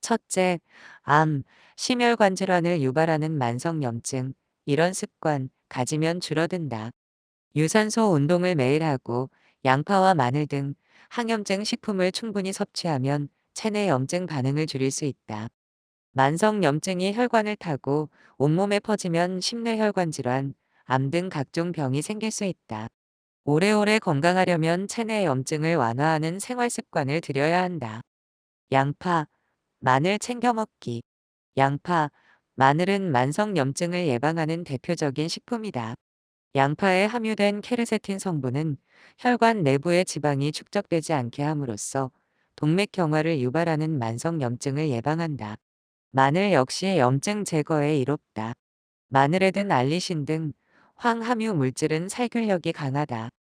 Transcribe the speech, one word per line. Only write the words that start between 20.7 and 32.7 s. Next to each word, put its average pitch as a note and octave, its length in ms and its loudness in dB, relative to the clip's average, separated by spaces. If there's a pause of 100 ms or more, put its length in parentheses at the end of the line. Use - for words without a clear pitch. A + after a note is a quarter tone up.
암 C3 260 0
등 F3 200 -2
각종 E3+ 420 -4
병이 C#3+ 300 -2
생길 G#3+ 280 -6
수 - 140 -6
있다. A2+ 440 -8 (560)
오래오래 G#3 560 4
건강하려면 F3 880 2
체내 A3 360 -2
염증을 D3+ 520 0
완화하는 D3+ 640 0
생활 B3 300 -4
습관을 D#3+ 540 -4
들여야 D3+ 400 2
한다. B2+ 400 -6 (680)
양파, C#3+ 540 2 (520)
마늘 C#3+ 400 2
챙겨 A#3+ 340 -2
먹기. D#3+ 500 -6 (540)
양파, C#3+ 540 2 (460)
마늘은 F3+ 540 4